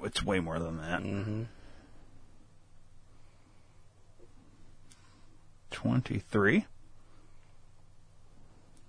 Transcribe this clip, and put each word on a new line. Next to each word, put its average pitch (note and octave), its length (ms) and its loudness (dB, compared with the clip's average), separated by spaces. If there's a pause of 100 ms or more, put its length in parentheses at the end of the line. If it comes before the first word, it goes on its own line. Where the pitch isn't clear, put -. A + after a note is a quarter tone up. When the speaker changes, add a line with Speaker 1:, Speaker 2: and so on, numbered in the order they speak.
Speaker 1:
it's - 220 -2
way F#2+ 160 6
more E2 180 0
than E2 200 0
that. E2 260 0
Speaker 2:
Mm-hmm. G#2 380 0 (4000)
Speaker 1:
Twenty-three? A2+ 960 6 (2250)